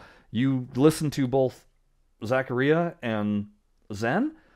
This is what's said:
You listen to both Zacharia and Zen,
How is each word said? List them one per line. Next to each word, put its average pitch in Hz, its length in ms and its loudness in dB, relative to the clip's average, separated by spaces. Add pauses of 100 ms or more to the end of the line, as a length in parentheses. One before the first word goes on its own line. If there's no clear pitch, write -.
(300)
You 127 440 -2
listen 151 380 4
to 135 140 -2
both 127 380 0 (600)
Zacharia 131 760 0
and 104 460 -2 (460)
Zen, 135 400 -2 (240)